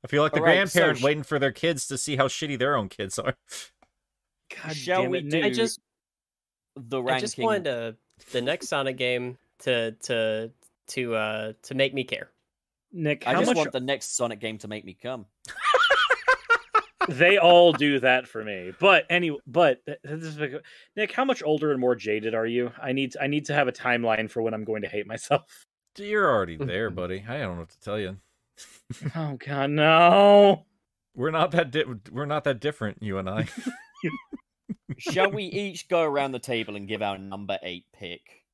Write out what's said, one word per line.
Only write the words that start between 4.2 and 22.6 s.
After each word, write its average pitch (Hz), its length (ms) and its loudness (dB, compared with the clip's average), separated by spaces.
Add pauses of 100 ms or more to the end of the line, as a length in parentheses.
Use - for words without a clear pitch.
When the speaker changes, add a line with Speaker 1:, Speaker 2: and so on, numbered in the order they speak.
Speaker 3:
God 156 140 -10
Speaker 2:
Shall 180 260 0
Speaker 3:
damn - 80 -2
Speaker 2:
we 180 80 -2
Speaker 3:
it, 180 120 -6
Speaker 2:
do 156 60 0
Speaker 3:
Nick. - 80 2
Speaker 4:
I 135 60 2
just, 226 300 -2 (960)
Speaker 2:
the 131 260 -6
Speaker 4:
I 131 180 0
just 214 180 -8
Speaker 2:
ranking? 127 60 -4
Speaker 4:
wanted, 202 240 0
uh, 117 240 -6 (400)
the 123 100 -2
next 139 260 -4
Sonic 135 300 -2
game 123 400 -2 (220)
to, 117 320 0
to, 113 580 -4 (380)
to, 120 260 -4
uh, 110 380 -4 (100)
to - 120 -12
make 135 200 0
me 131 100 -4
care. - 260 -10 (600)
Speaker 3:
Nick, 151 340 -4
Speaker 2:
I 127 60 0
Speaker 3:
how 170 80 2
Speaker 2:
just 220 100 2
Speaker 3:
much 240 60 2
Speaker 2:
want 151 160 0
the 127 80 -4
next 131 360 -6
Sonic 117 240 -4
game 110 180 -8
to 104 100 -16
make 107 160 -12
me 92 160 -18
come. 120 260 -12 (200)
<laughs> - 80 -14 (1500)
Speaker 3:
They 170 300 4
all 175 380 8
do 139 260 2
that 127 260 4
for 110 160 -10
me. 95 380 -10
But 185 300 6
anyway, 170 260 0 (100)
but 139 380 2
th-, 143 200 -12
this 156 180 -10
is, 156 160 -12 (580)
Nick, 208 160 -2
how 269 140 0
much 262 160 0
older 151 280 0
and 135 80 0
more 123 160 4
jaded 110 400 -2
are 113 120 0
you? 123 260 -2 (100)